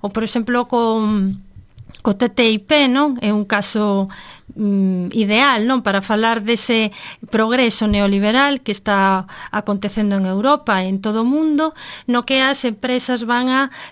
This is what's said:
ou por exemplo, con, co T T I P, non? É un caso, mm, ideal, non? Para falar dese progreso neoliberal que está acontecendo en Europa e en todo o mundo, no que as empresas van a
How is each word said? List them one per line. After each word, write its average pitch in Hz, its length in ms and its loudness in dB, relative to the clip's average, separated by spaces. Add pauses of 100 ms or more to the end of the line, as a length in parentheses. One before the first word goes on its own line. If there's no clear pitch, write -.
ou 202 80 -6
por 220 80 -2
exemplo, 240 480 -2
con, 214 720 0 (640)
co - 80 2
T 233 160 0
T 240 160 2
I 220 160 2
P, 294 260 4
non? 269 320 2
É 208 160 0
un 214 80 0
caso, 202 640 0 (480)
mm, 190 560 0
ideal, 226 560 2
non? 262 160 0
Para 196 180 0
falar 220 400 0
dese 220 540 -2 (320)
progreso 226 580 0
neoliberal 208 760 2
que - 80 -6
está 196 560 0 (240)
acontecendo 208 640 -2
en 190 100 0
Europa 202 560 0
e 185 80 -4
en 196 140 -4
todo 220 180 -2
o 240 80 2
mundo, 311 460 0 (320)
no 240 160 0
que 262 180 0
as 269 220 0
empresas 247 640 -4
van 247 240 0
a 262 180 0 (220)